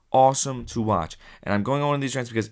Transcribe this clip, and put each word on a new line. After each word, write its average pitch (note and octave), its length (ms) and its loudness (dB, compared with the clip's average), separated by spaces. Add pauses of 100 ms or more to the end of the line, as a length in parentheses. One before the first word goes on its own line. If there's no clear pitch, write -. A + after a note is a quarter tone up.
(120)
awesome C3 540 2
to - 140 -4
watch. G2 380 -2 (240)
And G2 100 -4
I'm G2+ 120 2
going C#3 180 0
on D3 160 2
these C3+ 160 -4
rants B2 160 -4
because A2 220 -2